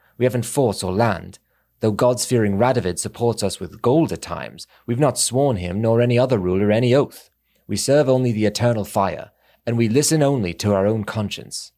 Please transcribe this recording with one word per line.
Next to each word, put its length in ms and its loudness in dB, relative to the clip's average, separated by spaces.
we 60 0
haven't 220 -2
force 360 0
or 100 -4
land. 460 -2
Though 100 2
God's-fearing 680 0
Radovid 420 0
supports 440 -4
us 180 -4
with 220 -12
gold 300 2
at 100 -10
times, 440 -12
we've 120 -4
not 200 2
sworn 400 0
him 240 -4
nor 180 4
any 180 2
other 200 2
ruler 340 2
any 220 4
oath. 340 -2
We 100 -6
serve 320 2
only 240 2
the 140 0
eternal 400 0
fire, 440 -4
and 100 -2
we 140 2
listen 320 2
only 320 0
to 180 0
our 140 2
own 180 0
conscience. 720 -8